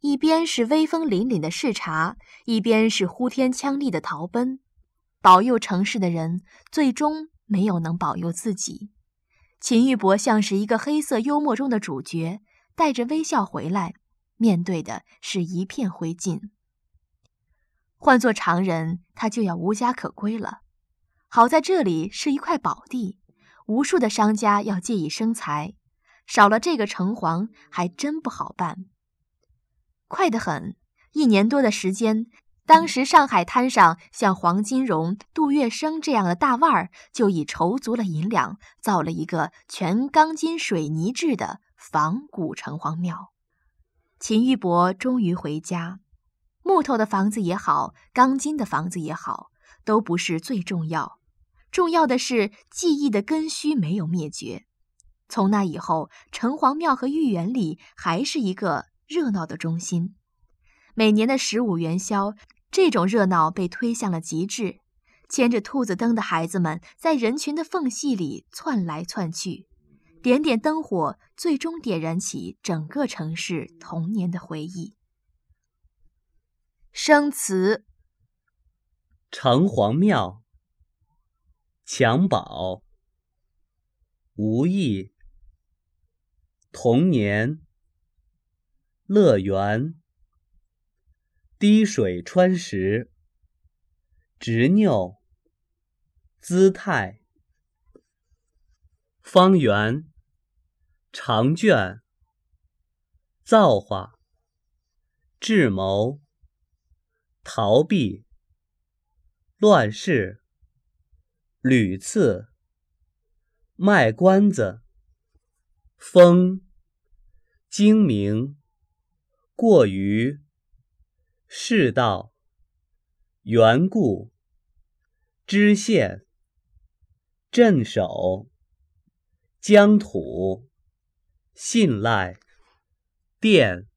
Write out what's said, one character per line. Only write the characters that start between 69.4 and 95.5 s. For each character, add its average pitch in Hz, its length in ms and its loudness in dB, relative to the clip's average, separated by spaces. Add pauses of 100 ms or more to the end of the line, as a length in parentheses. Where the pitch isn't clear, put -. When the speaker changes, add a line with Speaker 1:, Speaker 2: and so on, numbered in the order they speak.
Speaker 1:
点 247 180 2
点 285 200 0
灯 311 200 -2
火 175 380 -4 (180)
最 320 220 -2
终 330 220 -8
点 185 200 -6
燃 165 200 -6
起 180 420 -12
整 160 240 -6
个 269 220 -6
城 160 260 -10
市 - 460 -10
童 165 320 -8
年 180 180 -4
的 175 80 -8
回 156 260 -12
忆。 180 300 -14 (2000)
生 294 360 2
词。 196 560 -2 (1500)
Speaker 2:
城 131 320 2
隍 196 280 0
庙， 127 520 0 (1400)
蒋 131 440 2
宝。 92 560 -4 (1500)
无 110 300 -2
意。 139 480 -2 (1600)
童 131 400 0
年。 113 500 0 (1500)
乐 185 340 6
园。 101 600 -2 (1600)
滴 214 260 6
水 95 380 -2
穿 180 340 2
石。 107 540 -4 (1300)
执 117 300 0
拗。 139 540 2 (1160)